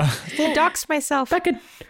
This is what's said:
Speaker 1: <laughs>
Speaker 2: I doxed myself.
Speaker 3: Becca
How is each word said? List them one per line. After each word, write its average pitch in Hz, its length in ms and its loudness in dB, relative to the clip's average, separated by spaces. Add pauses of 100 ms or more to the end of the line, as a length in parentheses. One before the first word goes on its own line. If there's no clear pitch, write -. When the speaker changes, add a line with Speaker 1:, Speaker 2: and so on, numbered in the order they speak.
(260)
Speaker 1:
<laughs> - 120 -10
Speaker 2:
I 311 180 2
doxed 330 320 0
myself. 285 420 0
Speaker 3:
Becca 349 300 0 (280)